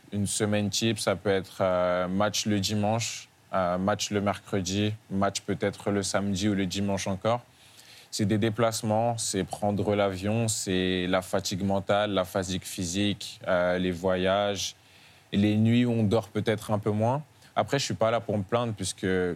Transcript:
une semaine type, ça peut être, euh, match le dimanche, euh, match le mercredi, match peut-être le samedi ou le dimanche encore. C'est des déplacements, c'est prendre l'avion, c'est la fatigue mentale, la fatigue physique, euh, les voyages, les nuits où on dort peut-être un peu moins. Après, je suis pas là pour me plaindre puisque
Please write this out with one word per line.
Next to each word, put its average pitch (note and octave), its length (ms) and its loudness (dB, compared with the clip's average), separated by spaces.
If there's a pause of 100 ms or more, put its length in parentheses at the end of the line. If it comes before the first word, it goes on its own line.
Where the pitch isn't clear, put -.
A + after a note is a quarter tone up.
(120)
une G2+ 160 -2
semaine G#2 420 0
type, A2+ 300 0
ça G2+ 160 0
peut G2 160 -2
être, F#2+ 300 -2
euh, F2+ 460 2
match G2+ 380 0
le G#2 140 2
dimanche, G#2+ 720 -2 (220)
euh, F2+ 280 0
match G2 320 0
le G#2 100 2
mercredi, G2+ 720 0 (160)
match G2 320 0
peut-être G2+ 480 -2
le G2+ 140 0
samedi G2+ 460 0
ou G#2 40 2
le G2 140 0
dimanche G2 400 -2
encore. A2 340 -2 (680)
C'est A2 140 0
des G#2 120 2
déplacements, A2+ 800 0
c'est G2+ 260 -2
prendre G2+ 520 0
l'avion, G2+ 520 0
c'est F#2 600 0
la F#2 160 0
fatigue F#2+ 400 -4
mentale, G2+ 480 0
la F#2+ 140 0
fatigue F#2 380 -4
physique, G2 840 -4
euh, F2+ 320 2
les F#2 120 0
voyages, F#2+ 840 0 (580)
les G#2+ 240 4
nuits A#2 280 6
où A#2+ 80 0
on A2+ 100 2
dort G#2+ 240 2
peut-être G#2 420 -2
un G#2+ 80 2
peu G2+ 140 -2
moins. A#2 320 0 (320)
Après, A2 220 0
je C#3 60 0
suis - 100 -4
pas A2+ 160 2
là A2+ 120 0
pour G#2+ 160 -2
me G2+ 60 -2
plaindre A#2+ 300 0
puisque - 320 -6 (300)